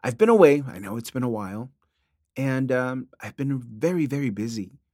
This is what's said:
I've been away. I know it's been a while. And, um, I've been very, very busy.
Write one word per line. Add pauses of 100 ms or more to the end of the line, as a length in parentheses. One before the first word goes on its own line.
I've
been
away.
I
know
it's
been
a
while. (640)
And,
um, (140)
I've
been
very,
very
busy. (140)